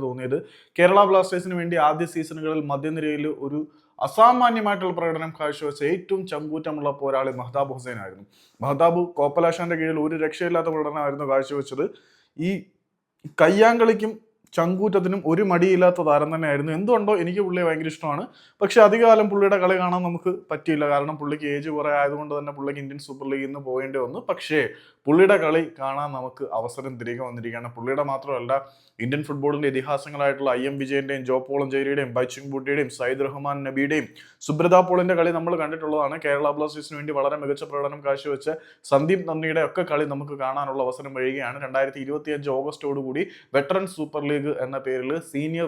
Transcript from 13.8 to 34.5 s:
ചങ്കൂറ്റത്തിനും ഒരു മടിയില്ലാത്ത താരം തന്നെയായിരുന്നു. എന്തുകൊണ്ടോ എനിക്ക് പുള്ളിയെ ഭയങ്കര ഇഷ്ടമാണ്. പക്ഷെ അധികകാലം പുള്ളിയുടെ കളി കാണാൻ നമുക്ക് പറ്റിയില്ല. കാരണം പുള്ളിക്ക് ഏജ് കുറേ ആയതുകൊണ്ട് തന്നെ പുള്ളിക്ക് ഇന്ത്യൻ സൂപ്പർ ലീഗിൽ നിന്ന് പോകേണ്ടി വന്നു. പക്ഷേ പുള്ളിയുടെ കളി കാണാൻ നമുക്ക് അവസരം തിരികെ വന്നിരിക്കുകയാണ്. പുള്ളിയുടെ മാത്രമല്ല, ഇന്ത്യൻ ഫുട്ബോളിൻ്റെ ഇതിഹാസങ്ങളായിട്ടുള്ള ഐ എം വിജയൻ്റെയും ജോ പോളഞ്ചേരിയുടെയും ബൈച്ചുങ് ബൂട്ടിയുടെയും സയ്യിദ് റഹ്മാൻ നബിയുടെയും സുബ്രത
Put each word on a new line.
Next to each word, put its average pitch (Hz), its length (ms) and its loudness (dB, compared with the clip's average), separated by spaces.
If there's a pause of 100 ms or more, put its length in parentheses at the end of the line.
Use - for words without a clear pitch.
ചങ്കൂറ്റത്തിനും 185 640 2 (100)
ഒരു 175 200 4
മടിയില്ലാത്ത 180 580 6
താരം 147 260 4
തന്നെയായിരുന്നു. 156 440 0
എന്തുകൊണ്ടോ 214 340 2 (100)
എനിക്ക് 180 240 0
പുള്ളിയെ 180 200 0
ഭയങ്കര 160 260 -2
ഇഷ്ടമാണ്. 156 320 -6 (360)
പക്ഷെ 202 260 4
അധികകാലം 220 440 8
പുള്ളിയുടെ 196 320 4
കളി 185 200 4
കാണാൻ 180 260 0
നമുക്ക് 175 220 -2 (200)
പറ്റിയില്ല. 151 420 -2
കാരണം 143 280 0
പുള്ളിക്ക് 147 340 -4
ഏജ് 147 220 -6
കുറേ 147 240 0
ആയതുകൊണ്ട് 143 380 -2
തന്നെ 147 200 -8
പുള്ളിക്ക് 139 260 -6
ഇന്ത്യൻ 139 220 -12
സൂപ്പർ 139 260 -12
ലീഗിൽ 135 180 -4
നിന്ന് 139 180 -12
പോകേണ്ടി 131 360 -4
വന്നു. 143 160 -8 (100)
പക്ഷേ 156 300 -2 (460)
പുള്ളിയുടെ 190 380 8
കളി 160 180 2 (160)
കാണാൻ 139 380 -4
നമുക്ക് 127 280 -10 (140)
അവസരം 127 400 -6
തിരികെ 120 300 -8
വന്നിരിക്കുകയാണ്. 120 480 -10
പുള്ളിയുടെ 135 340 -2
മാത്രമല്ല, 135 420 -4 (520)
ഇന്ത്യൻ 143 240 -2
ഫുട്ബോളിൻ്റെ 143 440 -2
ഇതിഹാസങ്ങളായിട്ടുള്ള 139 840 -2
ഐ 127 120 -4
എം 139 120 -6
വിജയൻ്റെയും 135 480 -4
ജോ 127 60 4 (100)
പോളഞ്ചേരിയുടെയും 139 680 -2
ബൈച്ചുങ് 131 360 -4
ബൂട്ടിയുടെയും 135 460 -2
സയ്യിദ് 131 280 -2
റഹ്മാൻ 139 300 -6 (120)
നബിയുടെയും 139 380 0 (400)
സുബ്രത 165 300 4 (140)